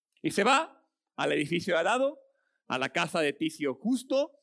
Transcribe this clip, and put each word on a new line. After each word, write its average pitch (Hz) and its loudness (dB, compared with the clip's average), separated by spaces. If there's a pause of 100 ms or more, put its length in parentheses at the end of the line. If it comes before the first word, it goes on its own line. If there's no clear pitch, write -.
(220)
Y 160 -2
se 196 2
va 269 2 (300)
al 147 -2
edificio 160 -2
de 160 2
al 165 2
lado, 262 0 (500)
a 123 -2
la 131 -2
casa 170 -2
de 143 2
Ticio 147 -4
Justo 269 -2 (100)